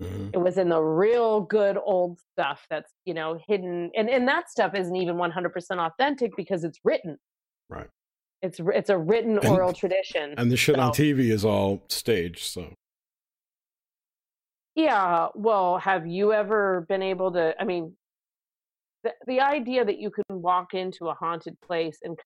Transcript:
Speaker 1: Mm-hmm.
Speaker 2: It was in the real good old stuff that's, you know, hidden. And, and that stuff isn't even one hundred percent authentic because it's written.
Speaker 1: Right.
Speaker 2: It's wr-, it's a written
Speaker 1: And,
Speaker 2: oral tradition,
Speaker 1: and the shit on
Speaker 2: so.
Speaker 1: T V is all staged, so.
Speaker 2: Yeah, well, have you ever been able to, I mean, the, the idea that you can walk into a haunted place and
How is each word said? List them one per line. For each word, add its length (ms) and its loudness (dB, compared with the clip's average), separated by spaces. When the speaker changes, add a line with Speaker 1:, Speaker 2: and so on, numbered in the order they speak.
Speaker 1:
Mm-hmm. 320 -8
Speaker 2:
It 40 0
was 200 2
in 100 2
the 140 4
real 580 2
good 420 2
old 360 0
stuff 360 -4
that's, 240 -8
you 100 -6
know, 320 -4
hidden. 500 -2
And, 140 0
and 180 2
that 220 -2
stuff 240 0
isn't 220 -2
even 220 -2
one 120 0
hundred 220 -6
percent 280 -6
authentic 560 -2
because 280 -4
it's 200 -10
written. 320 -2
Speaker 1:
Right. 180 -12
Speaker 2:
It's 180 -8
wr-, 120 0
it's 180 0
a 80 4
written 400 2
Speaker 1:
And, 80 2
Speaker 2:
oral 260 4
tradition, 640 -2
Speaker 1:
and 160 2
the 40 2
shit 220 4
on 140 2
Speaker 2:
so. 100 2
Speaker 1:
T 100 4
V 180 2
is 140 2
all 440 2
staged, 560 -2
so. 300 -10
Speaker 2:
Yeah, 580 4
well, 440 2
have 280 0
you 260 2
ever 560 2
been 140 0
able 300 -2
to, 280 2
I 40 -4
mean, 300 -4
the, 80 -2
the 140 0
idea 440 2
that 140 0
you 120 -6
can 200 -4
walk 440 -2
into 340 -6
a 60 -4
haunted 460 -6
place 420 -4
and 240 -10